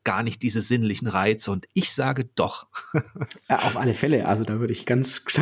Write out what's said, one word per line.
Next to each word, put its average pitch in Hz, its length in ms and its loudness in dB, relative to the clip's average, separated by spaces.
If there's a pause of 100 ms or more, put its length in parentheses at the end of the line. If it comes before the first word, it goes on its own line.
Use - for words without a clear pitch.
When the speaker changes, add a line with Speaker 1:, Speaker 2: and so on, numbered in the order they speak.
Speaker 1:
gar 101 180 0
nicht 117 220 -4
diese 113 180 2
sinnlichen 113 460 0
Reize.“ 101 420 2
Und 95 240 -2
ich - 180 2
sage, 131 340 0 (100)
„Doch.“ - 320 -2 (260)
<laughs> 151 140 0 (420)
Speaker 2:
Ja, 131 100 4
auf 113 180 0
alle 113 160 2
Fälle. 139 340 2
Also 107 160 2
da 107 160 -2
würde 117 140 -2
ich - 120 -8
ganz, 127 400 0 (160)